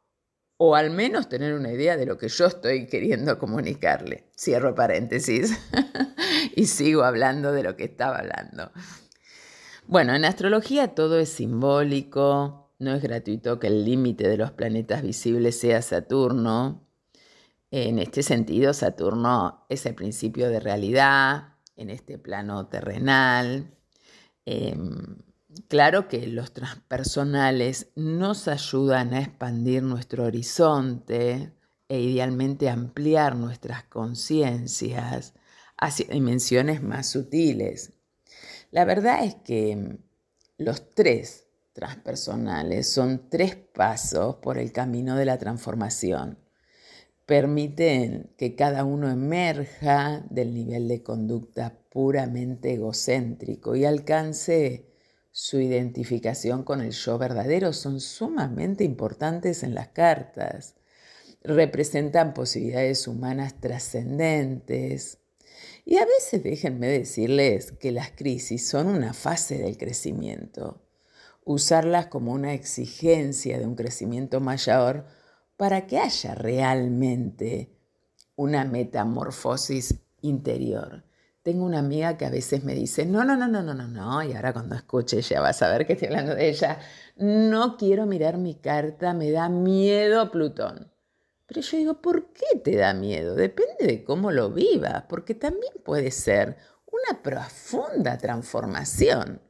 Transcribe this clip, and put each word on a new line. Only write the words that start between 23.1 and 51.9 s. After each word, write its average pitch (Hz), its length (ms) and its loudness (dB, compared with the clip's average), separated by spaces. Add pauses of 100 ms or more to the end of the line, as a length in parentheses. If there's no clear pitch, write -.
Em, - 720 -6 (500)
claro 160 400 4
que 123 200 -4
los 117 260 -8
transpersonales 131 1400 0
nos 175 520 -2
ayudan 135 640 2
a 131 80 0
expandir 127 600 -2
nuestro 123 440 -4
horizonte 123 1300 0 (340)
e 131 140 -2
idealmente 127 680 0
ampliar 143 640 2
nuestras 120 500 -6
conciencias 120 1500 -4 (440)
hacia - 300 -2
dimensiones 127 760 2
más 123 260 -4
sutiles. 131 840 -2 (800)
La 175 120 4
verdad 202 400 4
es 208 120 -2
que 107 640 -2 (580)
los 156 360 -4
tres 131 540 2 (260)
transpersonales 95 1200 -4
son 131 380 0
tres 185 260 2
pasos 107 800 0
por 127 220 -4
el 120 160 -4
camino 127 420 -2
de 135 100 2
la 127 120 2
transformación. 107 1000 -4 (920)
Permiten 147 1080 2
que 123 180 -4
cada 143 280 2
uno 143 280 0
emerja 147 1200 0
del 120 200 -2
nivel 117 360 -4
de 120 160 -2
conducta 113 720 -6 (140)